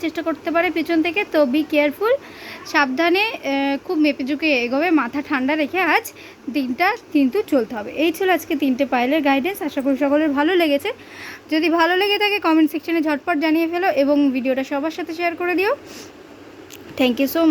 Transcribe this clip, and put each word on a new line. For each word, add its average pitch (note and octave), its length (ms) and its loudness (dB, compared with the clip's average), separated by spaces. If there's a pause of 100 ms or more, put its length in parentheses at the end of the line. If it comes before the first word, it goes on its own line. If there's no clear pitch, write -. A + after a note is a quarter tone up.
চেষ্টা E4 200 -4
করতে D#4+ 300 -4
পারে E4+ 180 2
পিছন E4 320 0
থেকে। F4 300 -2
তো D4+ 140 4
be C#4+ 260 0
careful, D4+ 420 2 (520)
সাবধানে, D#4+ 540 2
আহ, C#4 680 -2
খুব F4+ 120 -2
মেপে D4 260 2
ঝুঁকে C#4+ 400 0
এগোবে, C4+ 260 0
মাথা C#4+ 320 0
ঠান্ডা C#4 340 -2
রেখে D#4 240 -2
আজ F4+ 340 0 (360)
দিনটা C#4 460 0 (180)
কিন্তু C#4+ 340 2
চলতে B3 280 0
হবে। G#3+ 160 -8
এই E4 200 0
ছিল F#4+ 180 -2
আজকে E4+ 260 0
তিনটে C#4 300 0
পাইলের C4 360 0
গাইডেন্স। C#4 400 0
আশা D4 200 -4
করি C4 160 0
সকলের D4 320 2
ভালো D4 260 2
লেগেছে। E4 380 2 (580)
যদি D#4+ 180 2
ভালো E4+ 280 2
লেগে G4+ 220 0
থাকে G#4 200 0
কমেন্ট D#4+ 320 4
সেকশনে E4+ 300 -2
ঝটপট D4+ 360 -2
জানিয়ে D#4+ 300 2
ফেলো F4 220 0
এবং C#4+ 420 2
ভিডিওটা C4 320 -2
সবার C#4+ 280 -4
সাথে E4 220 -8
শেয়ার F4 220 -2
করে F4+ 200 -2
দিও। G4+ 200 0 (1200)
Thank B3 200 2
you C4+ 100 0 (100)
so E4 140 2